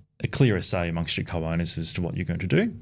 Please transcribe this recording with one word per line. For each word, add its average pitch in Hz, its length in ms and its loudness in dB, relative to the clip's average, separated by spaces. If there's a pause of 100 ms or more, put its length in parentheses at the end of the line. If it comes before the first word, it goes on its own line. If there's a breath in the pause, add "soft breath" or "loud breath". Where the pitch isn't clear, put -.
(240)
a - 40 -2
clearer 107 340 4
say 87 260 0
amongst 82 300 -2
your - 80 -2
co-owners 82 500 -2
as 80 160 -2
to - 80 -4
what 85 160 -2
you're 92 80 -2
going 85 160 -4
to 92 60 -2
do, 185 360 2